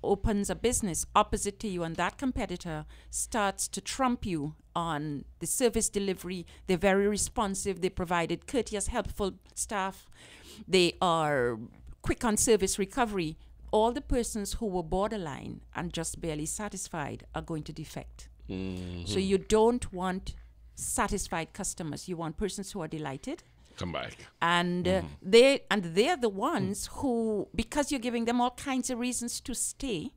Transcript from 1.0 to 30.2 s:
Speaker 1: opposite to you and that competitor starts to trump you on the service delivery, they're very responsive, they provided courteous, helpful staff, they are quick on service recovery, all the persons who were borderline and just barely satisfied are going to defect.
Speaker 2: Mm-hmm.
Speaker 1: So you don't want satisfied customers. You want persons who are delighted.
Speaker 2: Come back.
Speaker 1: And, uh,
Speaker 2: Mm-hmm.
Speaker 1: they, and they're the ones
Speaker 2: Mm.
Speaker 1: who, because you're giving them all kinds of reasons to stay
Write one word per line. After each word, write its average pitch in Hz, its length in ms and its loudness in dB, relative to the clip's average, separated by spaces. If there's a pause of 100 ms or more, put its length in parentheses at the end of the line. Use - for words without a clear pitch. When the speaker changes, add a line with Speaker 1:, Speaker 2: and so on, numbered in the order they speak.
Speaker 1:
opposite 208 460 2
to 220 80 -4
you 175 160 -2
and 165 120 -4
that 175 220 -2
competitor 185 680 -4 (260)
starts - 580 0
to - 120 -6
trump 247 460 0
you 156 280 -2 (200)
on 151 500 -2 (140)
the 170 80 -6
service 226 420 2
delivery, 185 560 -2 (220)
they're 185 100 4
very 196 300 6
responsive, 196 760 0
they 185 100 2
provided 170 560 0
courteous, 214 420 -2
helpful 202 440 -2 (220)
staff, 190 540 -4 (580)
they 175 340 8
are 147 580 4 (440)
quick - 220 -2
on 214 120 4
service 208 420 4
recovery, 196 580 0 (340)
all 226 220 4
the 269 80 -4
persons 233 540 -2
who 233 120 -2
were 180 160 0
borderline 185 760 -2 (160)
and 165 160 -4
just 165 280 -4
barely 151 260 -4
satisfied 165 760 -6 (100)
are 160 80 -4
going 156 200 -6
to 156 100 -10
defect. - 560 -12 (200)
Speaker 2:
Mm-hmm. 90 560 -6
Speaker 1:
So 98 140 0
you 190 200 2
don't 220 540 4
want 185 420 -4 (400)
satisfied 190 800 -2
customers. - 560 -8
You 175 80 -4
want 165 220 -6
persons 190 340 -4
who 208 80 -6
are 156 80 -6
delighted. 156 540 -8 (340)
Speaker 2:
Come 87 160 -6
back. 62 240 -6 (260)
Speaker 1:
And, 175 440 2
uh, 180 40 2
Speaker 2:
Mm-hmm. 180 400 -2
Speaker 1:
they, 254 300 10 (100)
and 196 120 2 (120)
they're 269 220 4
the 240 120 0
ones 202 600 -2
Speaker 2:
Mm. - 100 -12
Speaker 1:
who, 226 560 0
because 277 360 0
you're 277 100 0
giving 233 260 0
them 240 140 2
all 247 120 4
kinds 262 380 -2
of 240 80 -2
reasons 240 440 -4
to 254 120 -6
stay 240 640 -4